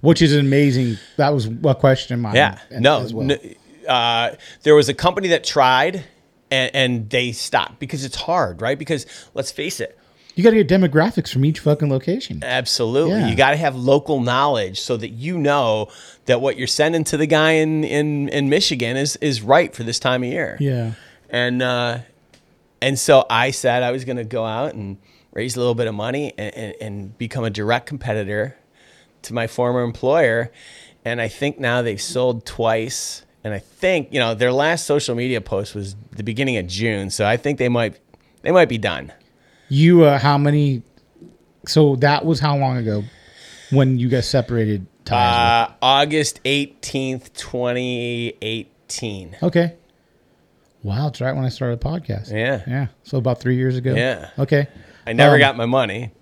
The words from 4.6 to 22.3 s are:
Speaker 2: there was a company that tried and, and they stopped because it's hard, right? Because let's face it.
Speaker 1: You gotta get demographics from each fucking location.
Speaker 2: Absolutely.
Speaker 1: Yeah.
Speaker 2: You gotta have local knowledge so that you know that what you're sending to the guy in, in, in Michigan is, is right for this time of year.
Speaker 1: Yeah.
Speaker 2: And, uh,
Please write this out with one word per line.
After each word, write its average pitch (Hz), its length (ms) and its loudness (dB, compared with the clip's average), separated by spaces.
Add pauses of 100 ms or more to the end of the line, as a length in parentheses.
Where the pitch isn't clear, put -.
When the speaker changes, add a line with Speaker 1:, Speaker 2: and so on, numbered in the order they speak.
Speaker 2:
there 151 100 8
was 147 160 6
a 135 40 -2
company 180 340 0
that 165 160 2
tried 143 600 2 (460)
and, 131 240 0
and 123 340 0
they 123 240 -2
stopped - 460 -4
because 135 260 -8
it's 123 120 -10
hard, 165 440 -2
right? 131 180 -2
Because 151 280 -6 (260)
let's - 180 -8
face - 300 -8
it. - 180 -10 (360)
Speaker 1:
You 175 100 -2
gotta 226 180 6
get 151 60 2
demographics 180 640 2
from 131 140 2
each 156 140 0
fucking 147 280 0
location. 143 560 -4
Speaker 2:
Absolutely. 127 680 0
Speaker 1:
Yeah. 208 160 0
Speaker 2:
You - 80 0
gotta 135 200 4
have 151 180 -2
local 139 460 2
knowledge 123 600 0
so 120 160 -2
that 110 100 -8
you 151 300 -8
know 127 500 0 (380)
that 123 160 2
what 135 160 -2
you're 127 80 -4
sending 160 380 0
to 156 120 -2
the 151 100 2
guy 156 260 4
in, 156 320 2
in, 147 440 -2
in 139 220 0
Michigan 131 480 0
is, 143 180 -4
is 135 240 -2
right 135 340 4
for - 80 -10
this 117 160 -6
time 127 240 0
of 123 60 -4
year. 143 320 -6
Speaker 1:
Yeah. 123 320 -2 (380)
Speaker 2:
And, 123 320 -2
uh, 123 380 -2 (840)